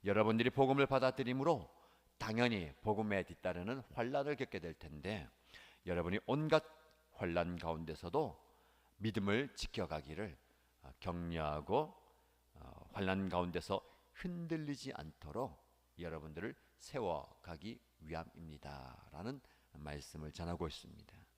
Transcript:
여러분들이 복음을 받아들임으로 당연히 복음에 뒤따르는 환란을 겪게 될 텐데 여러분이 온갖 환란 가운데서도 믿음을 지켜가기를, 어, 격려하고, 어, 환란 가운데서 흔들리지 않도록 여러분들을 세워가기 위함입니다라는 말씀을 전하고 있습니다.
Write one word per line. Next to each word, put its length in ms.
여러분들이 460
복음을 360
받아들임으로 880
당연히 540
복음에 420
뒤따르는 600
환란을 420
겪게 240
될 140
텐데 540
여러분이 400
온갖 380
환란 420
가운데서도 840
믿음을 580
지켜가기를, 840
어, 160
격려하고, 960
어, 400
환란 360
가운데서 520
흔들리지 800
않도록 680
여러분들을 560
세워가기 1000
위함입니다라는 1400
말씀을 580
전하고 360
있습니다. 500